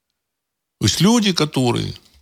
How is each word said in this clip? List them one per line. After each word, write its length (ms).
То 60
есть 160
люди, 300
которые... 600